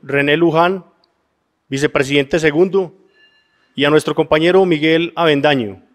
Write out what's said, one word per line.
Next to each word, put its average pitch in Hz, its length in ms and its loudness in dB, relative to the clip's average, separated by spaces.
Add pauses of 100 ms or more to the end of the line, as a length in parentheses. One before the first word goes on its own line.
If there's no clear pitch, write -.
René 143 340 -2
Luján, 175 480 0 (840)
vicepresidente 143 720 -2
segundo, 165 540 0 (840)
y 135 100 -2
a 143 60 2
nuestro 151 240 2
compañero 165 520 2
Miguel 160 500 0
Avendaño 143 680 0 (120)